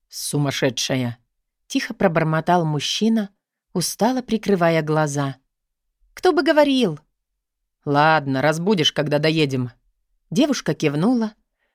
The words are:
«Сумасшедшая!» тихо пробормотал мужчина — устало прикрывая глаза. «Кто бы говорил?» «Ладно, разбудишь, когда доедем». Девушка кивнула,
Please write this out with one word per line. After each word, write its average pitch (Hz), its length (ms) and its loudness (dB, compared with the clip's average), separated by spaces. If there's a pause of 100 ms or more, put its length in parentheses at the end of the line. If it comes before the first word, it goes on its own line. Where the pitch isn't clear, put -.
«Сумасшедшая!» 131 1120 -4 (480)
тихо - 280 -6
пробормотал 165 720 0
мужчина — 202 640 -2 (420)
устало 240 500 -2
прикрывая 175 600 0
глаза. 147 540 -2 (800)
«Кто 359 180 0
бы 311 100 0
говорил?» 269 560 2 (840)
«Ладно, 143 580 2
разбудишь, 160 500 2
когда 147 260 0
доедем». 147 520 0 (600)
Девушка 214 440 0
кивнула, 208 600 0 (400)